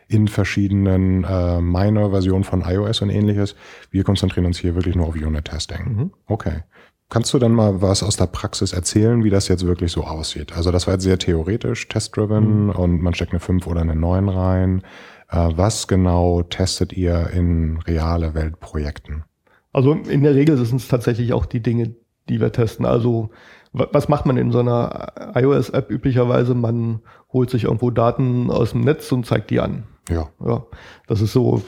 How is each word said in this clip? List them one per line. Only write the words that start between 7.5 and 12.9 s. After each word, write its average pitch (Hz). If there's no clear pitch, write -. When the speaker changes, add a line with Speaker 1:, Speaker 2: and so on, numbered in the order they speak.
Speaker 1:
mal 104
was 95
aus 95
der 87
Praxis -
erzählen, 107
wie 107
das 98
jetzt 90
wirklich 87
so 80
aussieht? 80
Also 87
das 87
war 98
jetzt 92
sehr 95
theoretisch, 98
test-driven 107
Speaker 2:
Mhm. 101
Speaker 1:
und 87